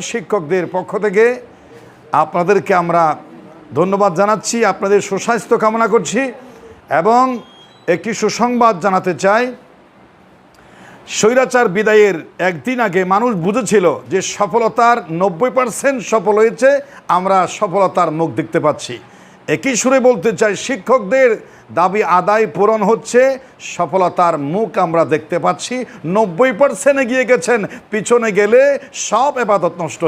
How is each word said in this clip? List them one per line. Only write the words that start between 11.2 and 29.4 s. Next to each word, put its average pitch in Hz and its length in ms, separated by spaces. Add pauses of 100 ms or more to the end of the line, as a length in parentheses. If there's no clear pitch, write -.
বিদায়ের 214 400 (340)
একদিন 185 280 (100)
আগে 185 140 (120)
মানুষ 240 180 (140)
বুঝেছিল 208 400 (260)
যে 185 80 (160)
সফলতার 226 600 (240)
নব্বই 196 360
পার্সেন্ট 254 420 (120)
সফল 214 300
হয়েছে, 226 280 (460)
আমরা 190 220 (200)
সফলতার 185 520 (100)
মুখ 165 100 (100)
দেখতে 160 260
পাচ্ছি। 135 300 (520)
একই 156 340
সুরে 262 260
বলতে 226 220 (100)
চাই, 214 140 (140)
শিক্ষকদের 247 600 (500)
দাবি 185 220 (180)
আদায় 208 260 (100)
পূরণ 208 340
হচ্ছে, 226 320 (540)
সফলতার 175 600 (180)
মুখ 160 160 (160)
আমরা 165 180 (100)
দেখতে 156 320
পাচ্ছি। 175 300 (400)
নব্বই 220 440
পার্সেন্ট 277 440
এগিয়ে 247 280
গেছেন, 240 280 (320)
পিছনে 226 380 (100)
গেলে 214 220 (480)
সব 254 220 (120)